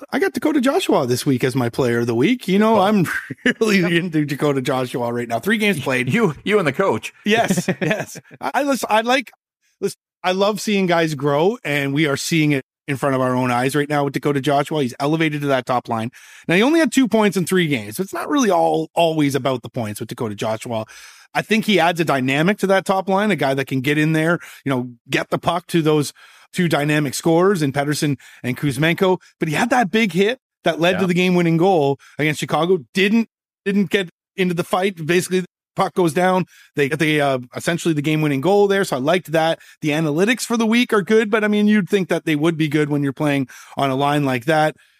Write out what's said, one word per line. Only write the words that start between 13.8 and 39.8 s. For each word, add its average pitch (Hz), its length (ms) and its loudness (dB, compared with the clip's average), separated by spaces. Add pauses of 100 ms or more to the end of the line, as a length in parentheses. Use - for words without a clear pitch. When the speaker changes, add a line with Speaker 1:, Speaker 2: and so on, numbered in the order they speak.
Speaker 1:
now 147 160 0
with 139 100 -2
Dakota 139 280 -2
Joshua. 147 400 0
He's 123 180 -4
elevated 151 420 -2
to 143 60 -4
that 131 200 0
top 123 200 -2
line. 113 220 -4 (380)
Now, 160 80 2
he 196 80 4
only 311 160 4
had 302 120 2
two 262 160 2
points 208 300 2
in 175 80 0
three 180 220 2
games, 110 300 -4
so - 60 -4
it's 190 100 -10
not 339 140 -8
really 269 220 2
all, 165 460 0
always 160 400 2
about 131 260 -2
the - 80 -16
points 107 300 -8
with 113 100 -10
Dakota 113 240 -8
Joshua. 110 520 -6 (500)
I 156 80 0
think 214 220 0
he 202 140 4
adds 165 200 2
a 170 60 0
dynamic 143 520 2
to 196 100 -2
that 190 180 2
top 190 220 0
line, 196 220 0
a 190 60 0
guy 139 180 0
that 135 140 -2
can 131 140 -2
get 147 180 0
in 156 140 2
there, 160 260 0 (260)
you 139 60 -2
know, 127 200 -4 (180)
get 151 200 -2
the 175 80 -2
puck 175 300 -4
to 170 160 0
those 151 280 2 (400)
two 180 160 0
dynamic 147 460 0
scorers 180 480 2
in 139 100 0
Pettersson 143 480 -2 (240)
and 123 140 -4
Kuzmenko. 165 640 0 (180)
But 170 80 -2
he 151 80 -4
had 226 140 0
that 247 200 2
big 220 220 0
hit 196 280 0 (260)
that 156 160 0
led 180 140 2
to 185 60 -4
Speaker 2:
Yeah. 190 60 0
Speaker 1:
the 180 60 0
game-winning 175 420 2
goal 160 420 2 (220)
against 147 220 -2
Chicago. 165 380 0 (140)
Didn't, 208 360 0 (340)
didn't 196 260 0
get 196 200 -2 (260)
into 180 180 -2
the 170 120 -4
fight. 185 400 -2
Basically, 180 340 0
the 175 60 -4 (320)
puck 190 160 -2
goes 170 200 2
down. 185 320 2 (300)
They 143 140 0
get 151 100 -4
the, 156 220 2
uh, 139 180 0 (160)
essentially 170 380 -2
the 147 80 -2
game-winning 151 400 0
goal 202 260 4
there. 196 160 0
So 151 140 -2
I - 20 -4
liked 156 320 -2
that. 160 280 0 (200)
The 151 120 -2